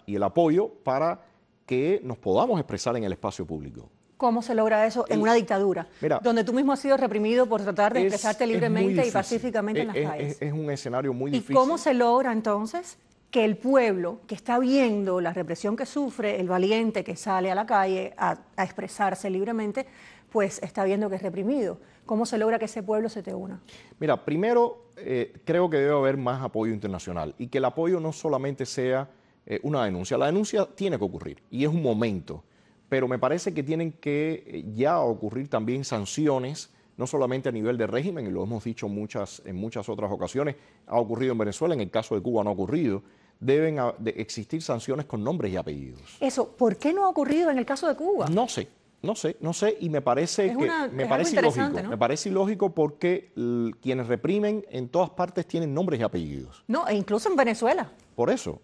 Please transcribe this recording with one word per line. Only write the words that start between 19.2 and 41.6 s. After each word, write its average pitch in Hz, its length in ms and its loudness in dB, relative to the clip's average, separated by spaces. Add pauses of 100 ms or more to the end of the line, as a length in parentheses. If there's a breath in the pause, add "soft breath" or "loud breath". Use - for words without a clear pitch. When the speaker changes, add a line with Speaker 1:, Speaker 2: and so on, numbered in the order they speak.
Speaker 2:
libremente, 208 560 -2 (460 loud breath)
pues 202 320 2
está 196 200 -4
viendo 202 280 2
que 190 60 -2
es 180 40 -12
reprimido? 196 560 -2 (300 loud breath)
¿Cómo 226 180 0
se 226 140 -2
logra 220 180 2
que 220 80 -4
ese 220 160 -8
pueblo 214 260 0
se 220 140 -10
te 185 140 -10
una? 190 260 -10 (380 loud breath)
Speaker 1:
Mira, 143 260 0
primero, 233 600 2 (120)
eh, 123 360 -2 (120)
creo 175 240 2
que 156 80 2
debe 139 180 4
haber 139 220 2
más 131 240 -2
apoyo 113 320 -2
internacional 90 640 -6
y 123 80 -8
que 127 140 -2
el 131 60 2
apoyo 165 340 0
no 160 120 -4
solamente 139 540 -2
sea, 131 420 0 (380 soft breath)
eh, - 160 -4
una 139 240 0
denuncia. 95 320 -2
La 131 80 2
denuncia 202 400 2
tiene 185 320 -2
que 101 80 -2
ocurrir - 460 -8
y 131 140 0
es 151 40 2
un 160 140 0
momento, 107 600 0 (460 soft breath)
pero 131 180 2
me 127 120 -2
parece 165 340 0
que 151 80 -2
tienen 160 300 -2
que, 151 560 -4
eh, 78 260 -10
ya 147 280 2
ocurrir 113 480 -2
también 120 340 -2
sanciones, 131 880 -2 (260 soft breath)
no 127 80 -4
solamente 131 440 -2
a - 20 0
nivel 117 260 -2
de 113 80 0
régimen, 135 400 -2
y 95 60 -6
lo 90 120 -4
hemos 107 200 -6
dicho 113 260 -6
muchas, 104 560 -6
en 95 100 -10
muchas 104 320 -6
otras 107 240 -4
ocasiones, 123 440 -2 (320 soft breath)
ha 117 120 0
ocurrido 120 340 0
en 117 40 -2
Venezuela, 110 380 0